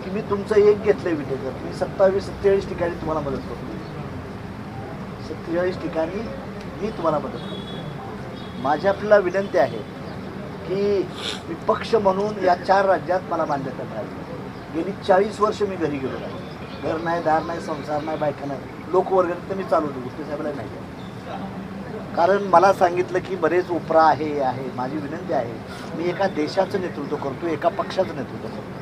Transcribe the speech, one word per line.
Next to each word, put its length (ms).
की 60
मी 120
तुमचं 340
एक 260
घेतलंय 320
विटेकर, 360
मी 100
सत्तावीस, 500
सत्तेचाळीस 460
ठिकाणी 220
तुम्हाला 300
मदत 160
करतो. 360
सत्तेचाळीस 580
ठिकाणी 400
मी 80
तुम्हाला 300
मदत 140
करतो. 500
माझी 260
आपल्याला 300
विनंती 400
आहे 460
की 400
मी 40
पक्ष 420
म्हणून 480
या 120
चार 300
राज्यात 340
मला 160
मान्यता 380
मिळाली. 260
गेली 180
चाळीस 320
वर्ष 220
मी 140
घरी 220
गेलो 220
नाही, 140
घर 180
नाही, 220
दार 200
नाही, 160
संसार 440
नाही, 140
बायका 280
नाही, 140
लोकवर्गणी 580
तर 60
मी 80
चालवतो, 400
गुप्ते 200
साहेबांना 320
माहिती 200
आहे. 180
कारण 280
मला 300
सांगितलं 460
की 160
बरेच 340
उपरा 340
आहे, 360
आहे. 360
माझी 220
विनंती 360
आहे, 200
मी 120
एका 180
देशाचं 540
नेतृत्व 340
करतो, 320
एका 220
पक्षाचं 460
नेतृत्व 320
करतो. 340